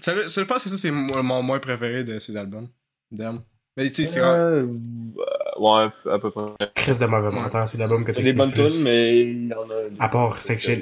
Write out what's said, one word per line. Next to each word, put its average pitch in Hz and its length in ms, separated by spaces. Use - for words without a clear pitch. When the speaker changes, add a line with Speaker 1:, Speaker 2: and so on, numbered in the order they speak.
Speaker 1:
Ça, 180 260
ça, 196 140
je 190 40
pense 247 180
que 196 60
ça, 190 80
c'est 175 140
mo-, 135 320
mon 127 180
moins 131 180
préféré 123 440
de 110 160
ses 107 160
albums. 104 320
Damn. 113 300
Mais 135 120
tu 156 140
sais, 170 100
c'est 175 80
Speaker 2:
Euh, 170 440
ouais, 117 1200
à 104 80
peu 104 120
près. 107 120
Speaker 3:
Chris 131 240
de 123 60
mauvais 107 240
Speaker 1:
Ouais. 101 120
Speaker 3:
menteur, 113 260
c'est 117 100
l'album 113 260
que 113 80
Speaker 2:
Il 113 60
y - 20
a - 20
Speaker 3:
t'as - 20
Speaker 2:
des 131 60
Speaker 3:
écouté 127 100
Speaker 2:
bonnes 139 100
Speaker 3:
le 127 60
plus. 156 80
Speaker 2:
tunes, 160 80
mais 117 380
il 120 260
y 117 60
en 113 160
a 110 340
Speaker 3:
À 110 60
part 120 320
Section 120 400